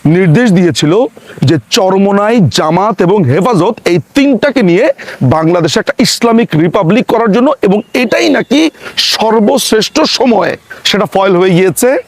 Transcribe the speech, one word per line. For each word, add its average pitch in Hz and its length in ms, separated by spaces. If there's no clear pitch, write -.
নির্দেশ 180 460
দিয়েছিল 175 540
যে 151 140
চরমোনাই, 202 720
জামাত 175 600
এবং 190 240
হেফাজত 175 600
এই 175 140
তিনটাকে 277 480
নিয়ে 185 300
বাংলাদেশে 160 580
একটা - 180
ইসলামিক 226 560
রিপাবলিক 175 520
করার 226 260
জন্য, 254 200
এবং 208 180
এটাই 269 360
নাকি 277 400
সর্বশ্রেষ্ঠ 226 1040
সময়। 226 560
সেটা 196 220
ফয়েল 190 300
হয়ে 190 140
গিয়েছে 185 460